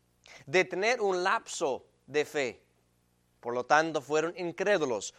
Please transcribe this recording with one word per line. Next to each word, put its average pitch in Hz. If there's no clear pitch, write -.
de 175
tener 196
un 185
lapso 180
de 143
fe. 131
Por 120
lo 123
tanto, 156
fueron 156
incrédulos. 170